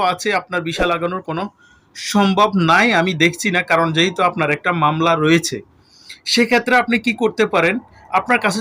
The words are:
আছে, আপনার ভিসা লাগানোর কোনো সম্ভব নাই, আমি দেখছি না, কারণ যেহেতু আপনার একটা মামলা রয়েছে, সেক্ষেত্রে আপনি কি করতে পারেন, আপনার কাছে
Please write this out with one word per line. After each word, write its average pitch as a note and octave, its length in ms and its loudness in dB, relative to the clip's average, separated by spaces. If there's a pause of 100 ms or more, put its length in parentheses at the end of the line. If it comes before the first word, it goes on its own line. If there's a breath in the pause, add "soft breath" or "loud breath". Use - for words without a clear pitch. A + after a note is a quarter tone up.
(120)
আছে, F3+ 160 -6 (120)
আপনার F3+ 260 -6
ভিসা E3+ 260 -4
লাগানোর F3 360 -6
কোনো E3 140 -6 (540 soft breath)
সম্ভব G3+ 540 2 (200)
নাই, F#3+ 160 4 (140)
আমি F#3 120 0 (100)
দেখছি E3+ 320 0
না, F3+ 60 2 (100)
কারণ E3 260 2
যেহেতু F3+ 320 0
আপনার D#3 280 -2
একটা F3+ 140 -4 (140)
মামলা D#3+ 300 2
রয়েছে, D#3 420 0 (760 loud breath)
সেক্ষেত্রে A#3+ 500 0
আপনি A#3+ 220 -2
কি A#3 80 -2 (100)
করতে A3 220 0 (100)
পারেন, F3 200 2 (440 soft breath)
আপনার A#3+ 260 0
কাছে G3+ 160 -2